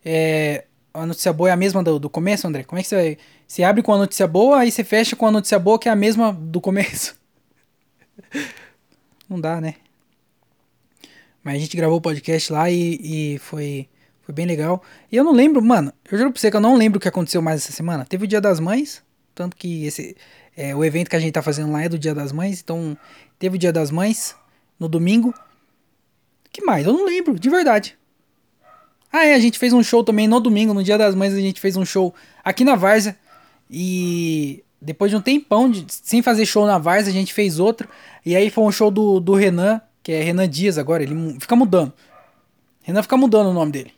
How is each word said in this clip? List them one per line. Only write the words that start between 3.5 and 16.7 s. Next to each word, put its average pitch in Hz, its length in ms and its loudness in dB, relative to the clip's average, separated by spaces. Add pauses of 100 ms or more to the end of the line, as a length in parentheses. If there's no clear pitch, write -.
abre 202 180 2
com 214 120 2
a 202 40 4
notícia 196 300 0
boa, 233 320 4
aí 240 120 2
você 220 120 -4
fecha 214 320 0
com 226 100 -2
a 214 60 4
notícia 208 280 2
boa, 208 180 2
que 233 120 -2
é - 20 2
a 214 40 2
mesma 220 360 2
do 160 300 -8
começo. - 540 -4 (1160)
<laughs> - 960 -18
Não 180 140 -8
dá, 165 180 -4
né? 160 160 -8 (1700)
Mas 143 120 -8
a 143 40 -4
gente 156 160 -8
gravou 165 220 0
o 160 40 -2
podcast 160 520 -4
lá 160 160 0
e, 170 300 -2 (360)
e 131 40 -12
foi, 143 500 -10 (320)
foi - 120 -16
bem 165 120 -4
legal. 170 380 -2 (280)
E 220 60 0
eu 269 60 4
não 320 100 4
lembro, 269 280 4
mano, 214 300 2 (180)
eu 196 80 -2
juro 254 140 0
pra - 80 -10
você 214 120 2
que 208 40 -4
eu 208 60 2
não 240 140 6